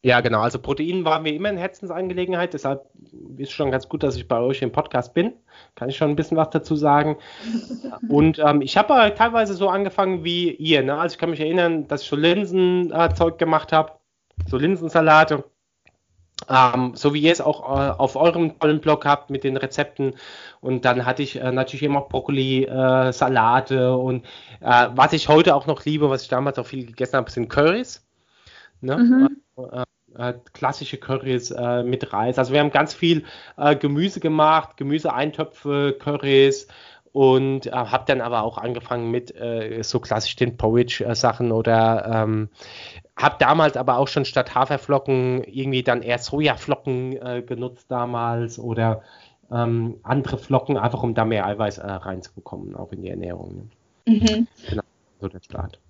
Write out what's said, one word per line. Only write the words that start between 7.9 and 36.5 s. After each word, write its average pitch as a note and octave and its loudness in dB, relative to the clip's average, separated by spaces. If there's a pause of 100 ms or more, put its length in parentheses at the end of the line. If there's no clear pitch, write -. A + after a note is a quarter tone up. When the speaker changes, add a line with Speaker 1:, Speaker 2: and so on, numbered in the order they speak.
Speaker 1:
Und, D#3 4
ähm, D3 4
ich C3+ -2
habe G#3+ 4
aber G#3+ 6
teilweise A3+ 0
so F#3+ 0
angefangen F#3+ -2
wie F3 -2
ihr, D3+ 2
ne? C#3 -2
Also C3+ -2
ich - -20
kann F3+ -2
mich D3 -4
erinnern, E3 0
dass D3 -6
ich - -14
so D3 -2
Linsen, F3+ 2
äh, E3 2
Zeug E3 0
gemacht D#3+ 0
hab, D#3 0 (480)
so C3 -4
Linsensalate. D#3 4 (1040)
Ähm, B2+ 4
so D3 0
wie D3+ -2
ihr D#3 4
es E3 0
auch, C#3+ 0
äh, C#3 -2
auf C3 -2
eurem E3 2
tollen D#3 2
Blog D3+ 0
habt C#3+ 0
mit C#3 -6
den C3+ -2
Rezepten. C3+ -4 (460)
Und B2+ -4
dann B2 2
hatte B2+ -2
ich, C3+ -8
äh, B2+ -4
natürlich C3 -4
immer C#3+ 0
Brokkoli, C3 -2
äh, C3 2
Salate B2+ 2
und, B2+ -2 (360)
äh, A#2+ 6
was C#3 4
ich D#3 -2
heute D#3 8
auch C#3 0
noch D3 -4
liebe, D3 0
was C3+ -2
ich - -18
damals C3+ -2
auch A#2 -8
viel B2+ -12
gegessen B2 -4
habe, B2 -2
sind A#2 -6
Currys. F3 0 (760)
Ne? C3 -4
Speaker 2:
Mhm. C4 4 (200)
Speaker 1:
Äh, B2+ -10 (460)
äh, A#2+ -8 (180)
klassische C#3+ -6
Currys, C3 -4
äh, B2 -2
mit B2+ -4
Reis. A#2 -2
Also C3 0
wir D3 4
haben D3 2
ganz D3 2
viel, E3 0 (320)
äh, D3 4
Gemüse D3 -2
gemacht, D#3 2
Gemüseeintöpfe, C#3+ -4
Currys, C#3 4 (460)